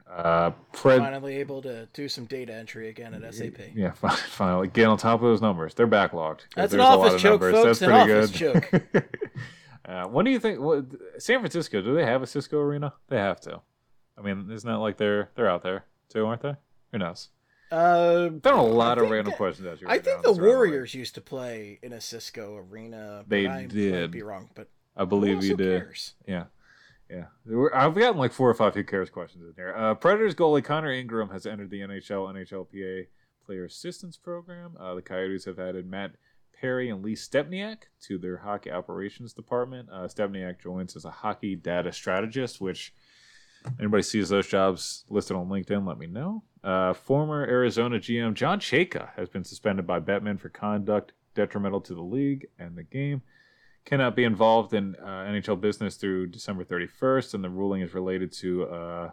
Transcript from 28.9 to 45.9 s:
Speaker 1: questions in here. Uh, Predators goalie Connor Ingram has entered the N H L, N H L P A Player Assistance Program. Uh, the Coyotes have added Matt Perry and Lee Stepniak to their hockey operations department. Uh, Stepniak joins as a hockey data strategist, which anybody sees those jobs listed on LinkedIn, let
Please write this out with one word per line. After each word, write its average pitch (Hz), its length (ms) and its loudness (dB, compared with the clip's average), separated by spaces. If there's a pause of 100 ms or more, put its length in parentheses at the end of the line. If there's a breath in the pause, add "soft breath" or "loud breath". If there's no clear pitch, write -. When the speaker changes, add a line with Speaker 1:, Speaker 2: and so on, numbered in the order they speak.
Speaker 1:
questions 87 340 -16
in 85 120 -20
here. 92 200 -12
Uh, 110 180 0
Predators 196 420 2
goalie 151 260 4
Connor 151 300 -4
Ingram 113 380 -6
has 92 160 -12
entered 101 240 -12
the 98 120 -12
N 98 80 -12
H 98 220 -10
L, 98 160 -4
N 95 80 -14
H 92 160 -14
L 95 120 -10
P 98 200 -12
A 92 240 -10 (360)
Player 95 200 -10
Assistance 175 520 -16
Program. 175 600 -16
Uh, 92 160 -10
the 90 80 -10
Coyotes 95 440 -6
have 92 120 -12
added 92 320 -10
Matt 98 220 -10 (400)
Perry 127 380 -6
and 95 120 -8
Lee 110 120 -6
Stepniak 185 720 -6 (180)
to - 160 -8
their 90 180 -8
hockey 101 340 -10
operations 92 600 -10
department. 123 580 -8
Uh, 92 120 -12
Stepniak 92 580 -6
joins 90 340 -10
as 78 120 -16
a 82 40 -12
hockey 101 460 -6
data 87 340 -4
strategist, 110 720 -4
which 92 320 -10 (840 soft breath)
anybody 107 240 2
sees 98 260 0
those 98 180 2
jobs 95 640 0
listed 101 300 -2
on 90 100 -6
LinkedIn, 98 400 -4
let 76 80 -8